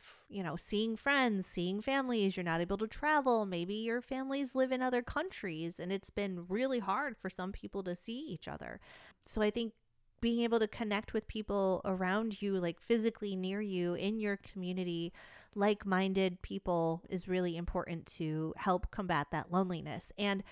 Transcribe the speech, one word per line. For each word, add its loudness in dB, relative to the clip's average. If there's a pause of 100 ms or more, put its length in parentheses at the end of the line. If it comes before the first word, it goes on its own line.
(300)
you -4
know, -2
seeing 0
friends, 2
seeing -2
families. 2
You're -2
not 2
able 0
to -2
travel. 4
Maybe -2
your -2
families -4
live 2
in 0
other 2
countries, -4
and -2
it's -4
been -4
really 2
hard -2
for -8
some -6
people -8
to -4
see -8
each -8
other. -10 (460)
So 0
I 6
think -2 (460)
being 2
able 4
to 4
connect -2
with -2
people 2
around 0
you, 2
like, 0
physically 2
near -2
you 0
in 0
your 0
community, -4 (420)
like-minded 2
people, 0
is -4
really 2
important -4
to -2
help 2
combat 0
that -2
loneliness. -2
And 2